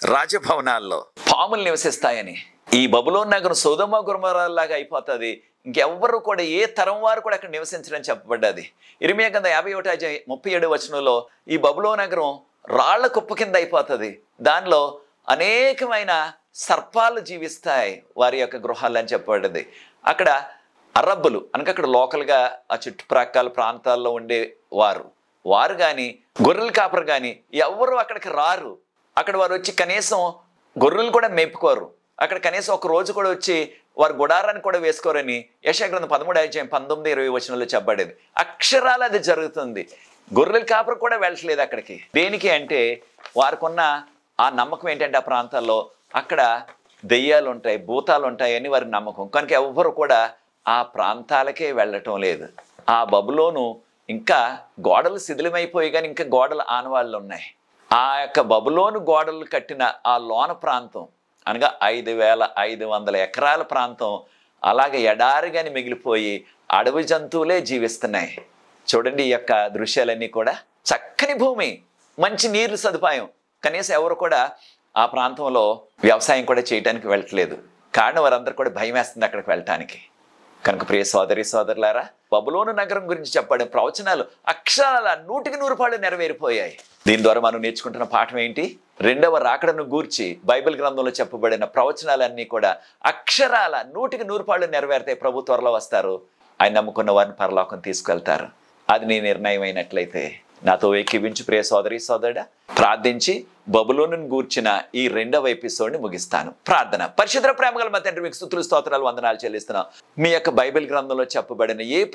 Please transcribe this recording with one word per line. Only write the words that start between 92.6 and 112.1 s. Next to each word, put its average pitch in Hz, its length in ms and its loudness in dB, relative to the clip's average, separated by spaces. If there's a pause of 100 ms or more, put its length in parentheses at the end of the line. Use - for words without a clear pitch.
అక్షరాల 226 600 0 (200)
నూటికి 226 360 -6
నూరు 208 180 -4
పాళ్ళు 180 260 0
నెరవేరుతాయి 139 480 -2
ప్రభు 131 260 -2
త్వరలో 123 280 2
వస్తారు. 95 380 -2 (460)
ఆయన 104 180 4
నమ్ముకున్న 107 400 0
వారిని 101 240 0
పరలోకం 92 460 -2
తీసుకెళ్తారు. 85 600 -4 (460)
అది 113 140 0
నీ 110 60 2 (140)
నిర్ణయం 101 380 0
అయినట్లయితే 90 540 -4 (460)
నాతో 92 200 4 (120)
ఏకీవించు 107 480 -2
ప్రియ 107 220 2
సోదరి 107 360 0
సోదరుడా. 120 380 -2 (340)
ప్రార్థించి 117 560 2 (400)
బబులోనును 143 600 2
గూర్చిన 127 360 -2 (300)
ఈ 127 40 2 (120)
రెండవ 127 400 2
ఎపిసోడ్ని 120 480 -4
ముగిస్తాను. 90 480 -6 (160)
ప్రార్థన. 131 380 2 (120)
పరిశుద్ధ 254 320 2 (100)
ప్రేమగల 233 360 0
మా 196 100 0
తండ్రి, 175 200 -6
మీకు 165 140 -10
స్తుతులు, 175 280 -6
స్తోత్రాలు, 143 400 0
వందనాలు 120 360 -2
చెల్లిస్తున్నాం. 107 420 -6 (380)
మీ 165 120 4
యొక్క 165 240 0
బైబిల్ 139 320 0
గ్రంథంలో 135 340 -2 (100)
చెప్పబడిన 113 460 -2 (160)
ఏ - 20 2 (160)